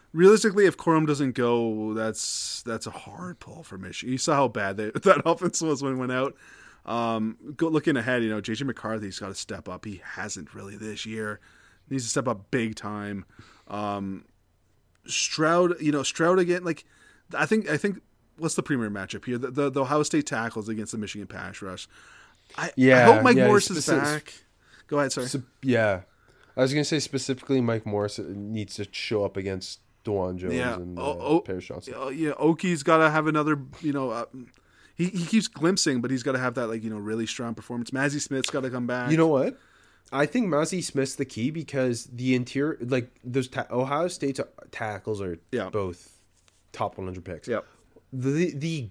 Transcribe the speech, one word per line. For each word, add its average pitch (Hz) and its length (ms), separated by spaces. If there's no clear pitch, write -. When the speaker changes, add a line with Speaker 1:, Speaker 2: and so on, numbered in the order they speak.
Speaker 1:
Realistically, 196 540
if 165 100
Corum 160 300
doesn't 139 300
go, 113 580
that's, - 680
that's 113 240
a 120 40
hard 175 480
pull 165 240
for 101 160
Michigan. 95 340
You 131 60
saw 156 160
how 139 140
bad 101 280
they, 107 140
<laughs> - 40
that 170 300
offense 170 380
was 147 200
when 135 120
it - 20
went 127 160
out. 131 220
Um, 113 520
go, 165 120
looking 156 280
ahead, 120 280
you 110 40
know, 107 120
J 110 140
J 139 100
McCarthy's 107 560
gotta 95 160
step 95 320
up. 90 160
He 98 200
hasn't 95 500
really 101 220
this 107 300
year. 107 320
Needs 131 160
to 113 60
step 131 180
up 101 220
big 113 240
time. 101 500
Um, 101 560
Stroud, 170 720
you 147 120
know, 143 100
Stroud 170 360
again. 180 260
Like, 165 200
I 147 120
think, 214 240
I - 60
think, 202 240
what's 160 200
the - 60
premier 117 280
matchup 98 340
here? 123 140
The, 127 120
the, 143 200
the 135 120
Ohio 147 200
State 147 240
tackles 113 420
against 107 240
the 113 60
Michigan 104 280
pass 95 360
rush. 92 260
I, 156 80
I - 100
Speaker 2:
Yeah, 127 300
Speaker 1:
hope 113 160
Mike 247 140
Speaker 2:
yeah, - 100
Speaker 1:
Morris 202 240
is 160 160
Speaker 2:
speci- 139 160
Speaker 1:
back. 147 320
Go 147 100
ahead, 139 140
sorry. 127 180
Speaker 2:
sp-, 123 160
yeah, 110 380
I 127 60
was 131 100
gonna 147 120
say 156 140
specifically 135 600
Mike 113 260
Morris 104 320
needs 101 560
to 101 160
show 104 340
up 98 120
against 95 420
Dawand 92 340
Jones 90 160
Speaker 1:
Yeah. 123 200
Speaker 2:
and, 90 240
Speaker 1:
Oh, 127 40
Speaker 2:
uh, - 80
Speaker 1:
oh, 151 220
Speaker 2:
Paris 92 240
Johnson. - 300
Speaker 1:
oh, 131 120
yeah, 147 300
Oki's 160 440
gotta 160 280
have 156 180
another, 151 320
you 147 100
know, 135 180
uh, 117 140
he, 175 100
he 185 200
keeps 220 200
glimpsing, 151 540
but 123 100
he's 131 140
gotta 131 160
have 127 140
that, 123 120
like, 110 160
you 110 80
know, 107 80
really 110 280
strong 117 280
performance. 120 380
Mazi 139 280
Smith's 131 300
gotta 131 180
come 123 200
back. 123 240
Speaker 2:
You 160 40
know 165 120
what? 151 280
I 143 140
think 226 220
Mazi 165 340
Smith's 131 320
the 139 100
key 127 280
because 131 540
the 123 280
interior, 135 460
like, 123 320
those 123 240
ta-, 123 240
Ohio 143 380
State's 139 320
tackles 107 500
are 87 160
Speaker 1:
Yeah. 104 180
Speaker 2:
both 95 480
top - 260
one 95 80
hundred 92 180
picks. 82 220
Speaker 1:
Yep. 113 180
Speaker 2:
The, 139 400
the 147 380